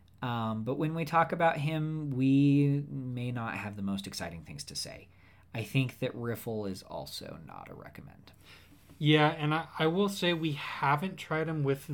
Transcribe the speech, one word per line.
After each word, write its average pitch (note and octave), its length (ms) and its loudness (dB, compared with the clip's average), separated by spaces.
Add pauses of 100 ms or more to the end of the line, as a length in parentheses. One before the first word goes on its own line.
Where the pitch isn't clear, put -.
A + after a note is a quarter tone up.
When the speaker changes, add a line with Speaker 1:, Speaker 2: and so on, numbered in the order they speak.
(220)
Speaker 1:
Um, A2+ 420 -2
but B2+ 140 -2
when D#3 160 0
we E3 100 -2
talk E3 280 2
about E3 260 4
him, D#3 520 -2
we C#3+ 800 6
may B2 420 -6
not A#2 260 -4
have G2 200 -8
the G2+ 60 -8
most G2 240 -2
exciting E2 360 -10
things - 220 -14
to - 100 -14
say. - 340 -10 (460)
I A2+ 100 -4
think B2+ 340 0
that B2 160 -4
Riffle A2+ 520 -4
is F#2+ 160 -6
also - 640 -12
not - 240 -14
a - 40 -14
recommend. - 580 -18 (680)
Speaker 2:
Yeah, D3+ 300 6 (100)
and D3+ 140 0
I, D#3 140 0 (120)
I D#3+ 100 4
will G3 200 2
say F#3 240 2
we D#3+ 200 0
haven't D3 640 0
tried D#3 300 -2
him D#3+ 140 -2
with C#3 320 0